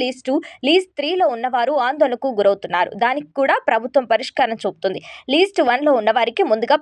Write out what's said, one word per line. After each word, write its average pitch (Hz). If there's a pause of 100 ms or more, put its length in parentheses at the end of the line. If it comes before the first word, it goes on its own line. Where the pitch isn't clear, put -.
లిస్ట్ 247
టూ, 262 (340)
లిస్ట్ 370
త్రీలో 339
ఉన్నవారు 240 (120)
ఆందోళనకు 269
గురవుతున్నారు. 190 (140)
దానికి 294 (120)
కూడా 294 (120)
ప్రభుత్వం 247
పరిష్కారం 220
చూపుతుంది. 190 (340)
లిస్ట్ 370
వన్లో 285
ఉన్నవారికి 233
ముందుగా 226